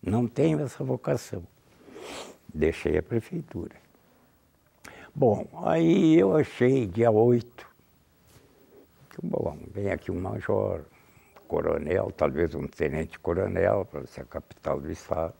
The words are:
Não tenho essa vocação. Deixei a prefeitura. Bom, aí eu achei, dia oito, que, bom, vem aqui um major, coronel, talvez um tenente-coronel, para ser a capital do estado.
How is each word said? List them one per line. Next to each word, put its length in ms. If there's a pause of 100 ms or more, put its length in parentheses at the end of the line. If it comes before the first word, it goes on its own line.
Não 280
tenho 320
essa 240
vocação. 580 (1120)
Deixei 420
a 60
prefeitura. 720 (1400)
Bom, 360 (160)
aí 520
eu 200
achei, 500
dia 240
oito, 560 (1400)
que, 100
bom, 380 (160)
vem 160
aqui 220
um 80
major, 640 (640)
coronel, 680
talvez 400
um 120
tenente-coronel, 1200
para 160
ser 140
a 40
capital 540
do 140
estado. 480